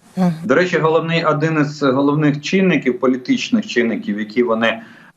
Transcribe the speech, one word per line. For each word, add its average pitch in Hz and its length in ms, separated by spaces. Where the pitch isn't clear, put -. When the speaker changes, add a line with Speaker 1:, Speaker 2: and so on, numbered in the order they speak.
Speaker 1:
Мгм. 180 160
Speaker 2:
До 131 100
речі, 175 240
головний, 160 460
один 151 360
із - 220
головних 143 580
чинників, 156 600
політичних 127 680
чинників, 110 520
які 107 240
вони, 113 400